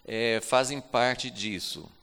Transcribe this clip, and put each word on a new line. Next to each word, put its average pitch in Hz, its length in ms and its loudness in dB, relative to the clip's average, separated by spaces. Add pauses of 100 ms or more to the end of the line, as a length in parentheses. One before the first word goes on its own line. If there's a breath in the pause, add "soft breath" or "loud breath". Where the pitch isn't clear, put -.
é, 113 340 0
fazem 131 380 2
parte 123 500 0
disso. 98 600 -6 (140)